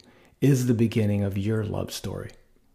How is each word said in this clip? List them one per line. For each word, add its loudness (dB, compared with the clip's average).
is 4
the 4
beginning 2
of -2
your -2
love -6
story. -10